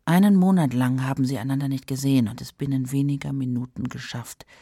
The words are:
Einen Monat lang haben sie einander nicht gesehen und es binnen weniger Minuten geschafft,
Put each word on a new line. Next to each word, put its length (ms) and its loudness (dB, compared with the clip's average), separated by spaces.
Einen 300 6
Monat 380 4
lang 300 0
haben 220 -2
sie 120 -2
einander 320 -4
nicht 180 -6
gesehen 400 2
und 140 -10
es 100 -14
binnen 400 -4
weniger 400 -2
Minuten 560 -6
geschafft, 580 -12